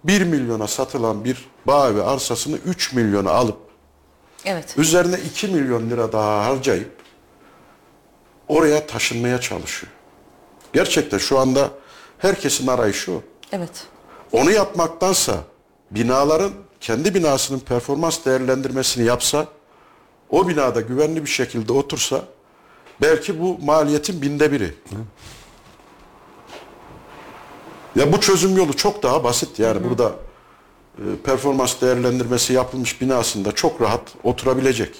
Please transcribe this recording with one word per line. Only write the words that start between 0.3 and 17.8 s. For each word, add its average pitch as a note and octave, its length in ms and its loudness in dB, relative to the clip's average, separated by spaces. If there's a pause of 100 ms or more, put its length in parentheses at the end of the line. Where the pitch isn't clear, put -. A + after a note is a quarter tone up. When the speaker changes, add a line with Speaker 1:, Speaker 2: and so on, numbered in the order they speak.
Speaker 1:
satılan A2+ 580 -2
bir B2 240 -6 (180)
bağ C#3 220 4
evi G#2 140 0
arsasını B2+ 540 -2
üç - 360 -6
milyona G2+ 380 2
alıp A2 260 2 (880)
Speaker 2:
Evet. F3+ 320 -4
Speaker 1:
üzerine E3+ 380 4 (100)
iki E3 220 -6
milyon B2+ 420 0
lira A#2 220 -2
daha G#2+ 340 2
harcayıp B2+ 460 -2 (1600)
oraya D3+ 400 4
taşınmaya A#2+ 540 -2
çalışıyor. - 500 -8 (840)
Gerçekten D3 440 0
şu C3+ 220 2
anda C3 300 2 (480)
herkesin D3 500 -2
arayışı A#2 440 0
o. E2+ 100 -6 (300)
Speaker 2:
Evet. F3 200 -8 (600)
Speaker 1:
Onu C3+ 200 4
yapmaktansa F3 840 0 (560)
binaların C#3+ 600 2 (300)
kendi D#3 340 -2
binasının C#3 440 0
performans C#3 680 -2